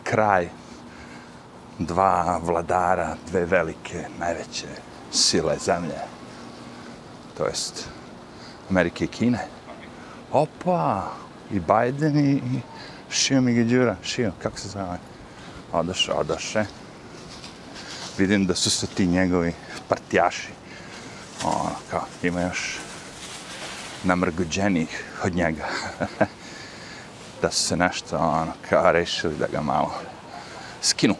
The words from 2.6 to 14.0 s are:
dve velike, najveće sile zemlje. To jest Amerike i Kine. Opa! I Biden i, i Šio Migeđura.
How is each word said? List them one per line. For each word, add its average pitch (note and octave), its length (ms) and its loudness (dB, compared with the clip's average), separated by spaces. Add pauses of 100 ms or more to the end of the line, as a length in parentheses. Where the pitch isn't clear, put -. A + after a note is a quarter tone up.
dve F2 180 2
velike, E2 600 0 (140)
najveće E2 480 -4 (440)
sile D#2 460 4
zemlje. F2 420 0 (1400)
To - 80 2
jest - 440 -4 (800)
Amerike F2+ 360 4
i - 20 -4
Kine. A#2 400 2 (840)
Opa! D3 800 2 (400)
I G2+ 80 2
Biden B2+ 580 4
i, C#3+ 140 6
i B2+ 300 0 (480)
Šio - 320 4
Migeđura. A#2+ 640 6